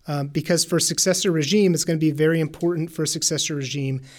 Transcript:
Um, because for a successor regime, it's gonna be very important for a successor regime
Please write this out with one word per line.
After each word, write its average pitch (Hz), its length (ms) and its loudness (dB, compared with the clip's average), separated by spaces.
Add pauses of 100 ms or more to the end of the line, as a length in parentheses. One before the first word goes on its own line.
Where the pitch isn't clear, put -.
Um, 143 200 -4
because 156 380 0
for - 120 0
a 165 40 4
successor 180 500 0
regime, 175 420 4
it's 160 120 0
gonna 165 140 0
be 156 120 2
very 156 300 2
important 165 500 -2
for 160 140 -4
a - 20 -2
successor 156 480 -2
regime 135 480 -4 (160)